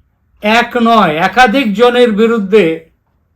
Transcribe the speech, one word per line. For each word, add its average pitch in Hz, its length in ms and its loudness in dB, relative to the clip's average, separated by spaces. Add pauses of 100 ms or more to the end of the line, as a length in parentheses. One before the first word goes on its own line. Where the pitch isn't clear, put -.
(420)
এক 233 400 -2
নয়, 214 340 2
একাধিক 214 580 0
জনের 240 380 2
বিরুদ্ধে 202 800 -2 (460)